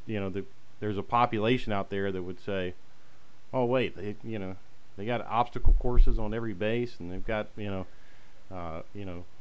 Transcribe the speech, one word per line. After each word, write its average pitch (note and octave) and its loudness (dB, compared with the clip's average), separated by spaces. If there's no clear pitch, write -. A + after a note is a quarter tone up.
you G#2+ -2
know, G2 -2
the, F#2+ -4
there's G#2 -2
a G2+ -4
population A#2+ 2
out G2 -2
there G2 -2
that F#2 -4
would F2+ -6
say, F#2 -4
"Oh, B2+ 0
wait, A#2+ 0
they, G2+ -6
you A2+ -6
know, F#2+ -4
they G2 -6
got A#2 -4
obstacle - 8
courses B2 8
on G#2+ 0
every A2+ -4
base, A2+ 0
and F2 -6
they've F#2 -2
got, G#2+ -2
you G2+ -4
know, F#2+ -4
uh, E2+ -6
you G2+ -6
know, F2 -6